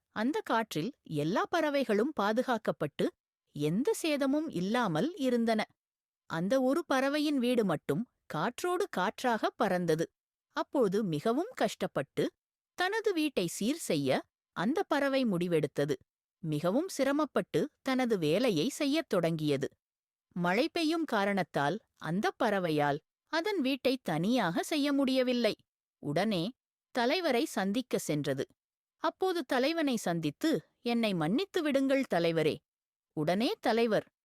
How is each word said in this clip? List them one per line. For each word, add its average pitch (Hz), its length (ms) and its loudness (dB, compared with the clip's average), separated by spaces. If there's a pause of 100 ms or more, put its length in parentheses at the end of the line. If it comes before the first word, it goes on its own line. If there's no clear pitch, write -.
(120)
அந்த 277 320 -2
காற்றில் 226 480 -2 (100)
எல்லா 160 480 -2
பறவைகளும் 277 720 0
பாதுகாக்கப்பட்டு, 220 880 -2 (440)
எந்த 170 400 0
சேதமும் 294 560 0
இல்லாமல் 208 680 0
இருந்தன. 233 480 0 (600)
அந்த 202 360 0
ஒரு 285 220 2
பறவையின் 285 540 0
வீடு 240 260 2
மட்டும் 165 420 -2 (200)
காற்றோடு 339 640 -2
காற்றாக 220 600 -2
பறந்தது. 180 600 0 (420)
அப்போது 220 520 0
மிகவும் 226 500 0
கஷ்டப்பட்டு - 760 -2 (440)
தனது 415 380 0
வீட்டை 302 340 -2
சீர் 226 300 -2
செய்ய 147 460 0 (300)
அந்த 285 300 -2
பறவை 277 420 0
முடிவெடுத்தது. 165 680 0 (500)
மிகவும் 175 440 0
சிரமப்பட்டு 269 800 0 (140)
தனது 254 360 0
வேலையை 175 500 2
செய்யத் 294 400 -2
தொடங்கியது. 156 600 0 (680)
மழை 185 340 0
பெய்யும் 330 360 0
காரணத்தால் 196 720 0 (180)
அந்த 196 340 -2
பறவையால் 160 680 0 (280)
அதன் 339 340 -2
வீட்டை 262 420 0
தனியாக 185 600 0
செய்ய 294 300 0
முடியவில்லை. 254 640 2 (440)
உடனே 175 540 -2 (380)
தலைவரை 269 540 0
சந்திக்க 208 540 -2
சென்றது. 143 480 -2 (520)
அப்போது 339 460 -2
தலைவனை 285 520 0
சந்தித்து, 170 720 -2 (140)
"என்னை 233 320 0
மன்னித்து 226 480 0
விடுங்கள் 269 420 2 (100)
தலைவரே." 165 420 2 (560)
உடனே 185 480 0
தலைவர், 220 460 2 (180)